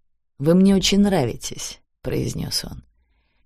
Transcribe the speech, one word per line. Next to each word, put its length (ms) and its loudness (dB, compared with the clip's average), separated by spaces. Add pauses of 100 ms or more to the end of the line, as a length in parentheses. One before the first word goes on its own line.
(380)
«Вы 160 4
мне 200 6
очень 260 2
нравитесь», 800 -2 (220)
произнес 640 -6
он. 180 -14 (640)